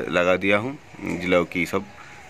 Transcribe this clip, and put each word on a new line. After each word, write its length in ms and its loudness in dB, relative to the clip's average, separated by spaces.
लगा 240 4
दिया 220 2
हूँ, 200 -4
लौकी 400 2
सब। 200 -2